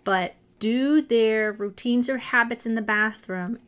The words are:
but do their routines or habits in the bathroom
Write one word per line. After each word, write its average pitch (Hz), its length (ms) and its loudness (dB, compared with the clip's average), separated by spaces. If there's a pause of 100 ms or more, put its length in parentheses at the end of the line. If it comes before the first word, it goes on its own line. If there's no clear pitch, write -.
but 185 300 0 (240)
do 262 420 2
their 220 500 2
routines 214 560 -2
or 262 100 -2
habits 240 480 -2
in 226 100 -2
the 226 60 -2
bathroom 214 880 -4